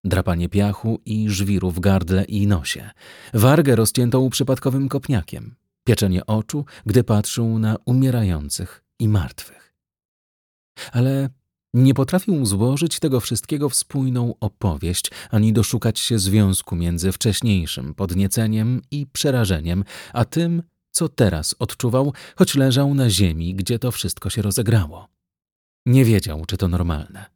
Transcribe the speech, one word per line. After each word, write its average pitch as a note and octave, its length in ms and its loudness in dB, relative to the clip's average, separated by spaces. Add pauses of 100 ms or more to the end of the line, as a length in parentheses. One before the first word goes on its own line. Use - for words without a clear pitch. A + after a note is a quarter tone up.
Drapanie F2 460 0
piachu G2+ 560 0
i G#2+ 240 -2
żwiru F#2+ 420 0
w F2 80 -4
gardle F#2+ 440 2
i G#2 240 0
nosie. G2 420 -2 (440)
Wargę C3 420 4
rozciętą B2 540 2
przypadkowym C3 600 -2
kopniakiem. - 640 -4 (280)
Pieczenie F#2+ 420 2
oczu, A2 400 -4 (200)
gdy A2+ 180 4
patrzył A2+ 560 0
na A2 160 0 (100)
umierających A2 1000 -2 (160)
i A2+ 80 0
martwych. - 680 -4 (1200)
Ale C3+ 380 0 (440)
nie C3 200 6
potrafił C#3 520 0
złożyć B2+ 540 0
tego C3 200 0
wszystkiego C#3+ 500 -4
w - 60 -6
spójną B2 640 -2
opowieść, F2 720 -4 (200)
ani A2 220 4
doszukać A2 460 0
się A2+ 200 0
związku G2 560 2
między E2+ 360 -2
wcześniejszym F2+ 840 -2
podnieceniem A2 880 -2 (100)
i C#3+ 160 -6
przerażeniem, F#2+ 760 0 (300)
a A#2+ 120 0
tym, E3+ 380 -2 (280)
co D#3+ 180 -2
teraz E2+ 500 0
odczuwał, B2+ 540 -2 (220)
choć - 200 2
leżał C#3 380 2
na C3 160 2
ziemi, F2 460 0
gdzie G#2 240 -2
to B2 120 -2
wszystko - 380 -6
się A2 120 -4
rozegrało. G2+ 680 0 (800)
Nie B2+ 200 6
wiedział, E2 400 0
czy F#2 120 -6
to F#2+ 100 0
normalne. E2+ 580 -4 (100)